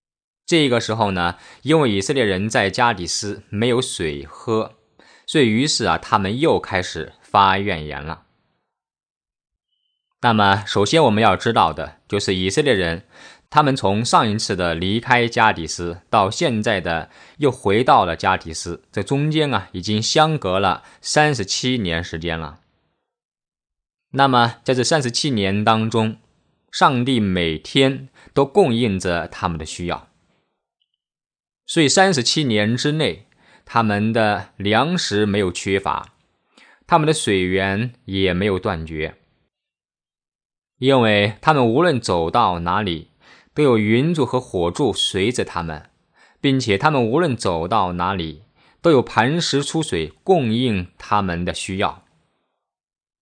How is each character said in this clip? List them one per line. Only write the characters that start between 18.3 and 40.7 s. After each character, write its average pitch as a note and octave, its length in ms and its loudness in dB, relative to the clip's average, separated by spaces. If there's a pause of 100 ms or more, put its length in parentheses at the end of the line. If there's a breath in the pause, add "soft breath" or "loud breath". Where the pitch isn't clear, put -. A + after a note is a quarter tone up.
底 E2 180 -10
斯， E2+ 380 -10
这 G2+ 100 -4
中 C#3 260 -2
间 D3+ 240 -2
啊， G2 200 -4
已 F#2 100 -10
经 G#2+ 180 -2
相 D#3 380 0
隔 F#2+ 220 -2
了 F#2+ 240 0 (160 loud breath)
三 D3+ 340 2
十 G#2 100 -4
七 B2+ 340 -4
年 E2+ 240 -2
时 E2+ 180 -10
间 E2 180 -4
了。 D#2 220 -12 (1600)
那 C#3 120 4
么 A#2+ 340 2
在 C3 120 0
这 B2 100 0
三 D#3 180 2
十 B2 80 -2
七 D3+ 180 -2
年 G#2 360 0
当 A2 260 2
中， A2+ 280 0 (520)
上 C3 340 2
帝 B2+ 140 0
每 F2+ 400 0
天 C3+ 500 -2 (240 soft breath)
都 C#3 140 2
供 D#3 260 2
应 A2+ 240 0
着 F2 300 -2
他 - 220 -6
们 E2 100 -6
的 - 80 -12
需 - 200 -10
要， E2+ 220 -8 (1600)
所 - 160 0
以 C#3 60 4
三 F#3+ 260 4
十 B2+ 80 -2
七 D#3 220 -2
年 A2 320 0
之 D3 160 -2
内， A2 340 -4 (380 soft breath)
他 A#2 180 -2
们 G#2+ 300 0
的 G#2 440 -2
粮 A#2 400 0
食 G#2 300 0
没 G2+ 140 0
有 F#2 100 0
缺 F#2+ 300 -2
乏， - 340 -6 (720 soft breath)
他 E3+ 100 2
们 D3+ 120 6
的 D#3 40 6
水 G2+ 300 0
源 G2 500 -2 (120)
也 F#2+ 280 0
没 F#2 140 0
有 G2 100 0
断 F2 300 -6
绝， D#2 300 -8 (1600)